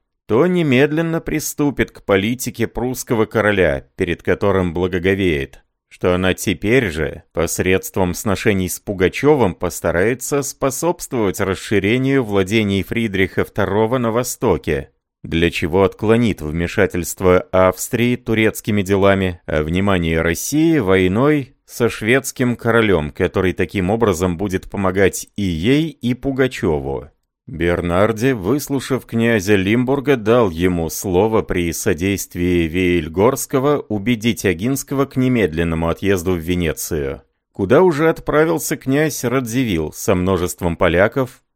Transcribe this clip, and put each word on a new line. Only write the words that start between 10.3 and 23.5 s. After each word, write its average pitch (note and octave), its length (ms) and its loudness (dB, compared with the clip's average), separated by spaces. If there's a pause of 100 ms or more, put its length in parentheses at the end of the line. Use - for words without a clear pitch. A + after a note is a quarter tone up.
способствовать C3+ 1000 -4
расширению A2 840 0
владений G2 580 2
Фридриха G2 640 -2
второго A2 540 0
на A#2 120 -2
Востоке, F#2 800 -2 (340)
для E2+ 280 0
чего F2+ 320 0
отклонит A2 580 2
вмешательство F2+ 1000 0 (100)
Австрии A2+ 640 0
турецкими A2 680 0
делами, F#2+ 640 2
а D#2 180 0
внимание E2+ 560 0
России D3+ 580 0
войной G#2+ 840 2
со - 240 -2
шведским B2 640 0
королём, G#2+ 560 2
который F#2 420 0